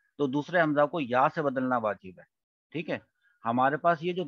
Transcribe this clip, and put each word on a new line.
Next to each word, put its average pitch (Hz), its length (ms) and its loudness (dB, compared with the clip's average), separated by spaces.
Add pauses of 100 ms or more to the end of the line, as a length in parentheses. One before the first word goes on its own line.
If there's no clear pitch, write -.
(200)
तो 143 100 2
दूसरे 147 300 0
हमजा 147 280 4
को 170 140 -4
या 127 280 2
से 165 120 -4
बदलना 127 380 0
वाजिब 98 400 -6
है, - 60 -20 (480)
ठीक 165 160 -8
है। 131 120 -6 (420)
हमारे 127 360 0
पास 170 240 0
ये 180 100 -4
जो 180 140 -6